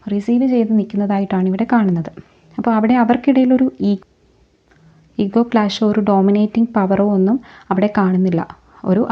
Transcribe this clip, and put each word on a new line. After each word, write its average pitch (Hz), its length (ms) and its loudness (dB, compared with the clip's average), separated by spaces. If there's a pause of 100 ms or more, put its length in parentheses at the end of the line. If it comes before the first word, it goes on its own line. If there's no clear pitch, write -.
(140)
റിസീവ് 240 400 0
ചെയ്ത് 226 260 0
നിൽക്കുന്നതായിട്ടാണ് 196 760 -2
ഇവിടെ 226 200 -2
കാണുന്നത്. 185 380 0 (460)
അപ്പോൾ - 200 -2
അവിടെ 220 280 2
അവർക്കിടയിലൊരു 254 640 2 (220)
ഈ 202 40 2 (1300)
ഈഗോ 233 260 0
ക്ലാഷോ 214 320 -2 (100)
ഒരു 208 180 0
ഡോമിനേറ്റിംഗ് 208 680 2
പവറോ 196 400 0
ഒന്നും 202 220 2 (320)
അവിടെ 196 280 0
കാണുന്നില്ല. 185 420 0 (500)
ഒരു 196 100 2 (100)